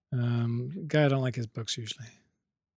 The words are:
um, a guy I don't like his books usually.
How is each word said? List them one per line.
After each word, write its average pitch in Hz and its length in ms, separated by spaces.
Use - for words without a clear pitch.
um, 120 640
a - 100
guy 151 180
I 143 40
don't 135 140
like 127 140
his 117 100
books - 320
usually. 113 280